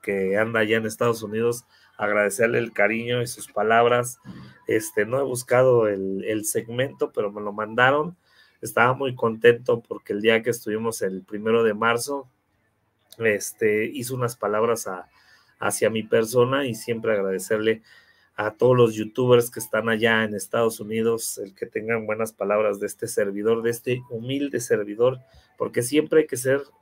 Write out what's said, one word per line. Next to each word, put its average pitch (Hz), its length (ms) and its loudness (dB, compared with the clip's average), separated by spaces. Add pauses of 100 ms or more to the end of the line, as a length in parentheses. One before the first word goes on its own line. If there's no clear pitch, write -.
que 98 360 0
anda 113 220 0
allá 110 180 2
en 110 80 -2
Estados 110 360 -2
Unidos, 113 440 -2 (300)
agradecerle 104 640 2
el 117 140 -2
cariño 117 500 0
y 120 40 -2
sus - 260 -12
palabras. 120 680 2 (480)
Este, 110 400 0
no 127 140 -2
he - 20 0
buscado 123 640 4
el, 95 360 -2
el 110 220 -2
segmento, 123 680 -4
pero 104 180 -2
me 104 120 -10
lo 104 100 -8
mandaron. 123 640 0 (460)
Estaba 123 320 2
muy 131 200 -4
contento 117 680 2
porque - 340 -10
el 104 80 -2
día 113 200 4
que 120 80 -2
estuvimos 110 520 -4
el 95 200 -4
primero 110 400 0
de 110 120 2
marzo, 117 520 -2 (920)
este, 107 680 0
hizo 123 300 -6
unas 123 220 -4
palabras 110 500 0
a, 92 220 -10 (500)
hacia 107 320 0
mi 110 120 -4
persona 123 640 2
y 113 80 -4
siempre 113 380 -4
agradecerle 107 720 0 (540)
a 104 140 -2
todos 127 260 4
los 117 180 6
youtubers 120 560 2
que 113 100 -12
están 110 280 -2
allá 113 360 2
en 104 100 -4
Estados 113 460 -2
Unidos, 113 580 -4
el 98 160 -12
que 113 120 -10
tengan 110 400 -4
buenas 110 260 -4
palabras 101 480 0
de 101 80 -4
este - 180 -10
servidor, 107 560 0
de 117 80 0
este 123 400 -4
humilde 127 500 -6
servidor, 117 600 0 (360)
porque 117 260 -4
siempre 151 400 2
hay 151 40 0
que 131 100 -8
ser 131 260 0 (200)